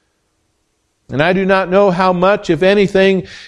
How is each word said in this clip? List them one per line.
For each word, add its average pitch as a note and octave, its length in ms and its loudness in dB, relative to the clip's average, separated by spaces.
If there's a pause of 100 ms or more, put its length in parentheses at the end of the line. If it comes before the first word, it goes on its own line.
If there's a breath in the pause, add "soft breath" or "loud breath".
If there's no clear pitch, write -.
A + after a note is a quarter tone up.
(1120 soft breath)
And B2 100 -6
I F3 140 0
do F#3+ 100 -2
not F#3+ 240 0
know G3 220 2
how F#3 240 0
much, G3 340 -2
if E3 140 -2
anything, F#3+ 640 0 (220 loud breath)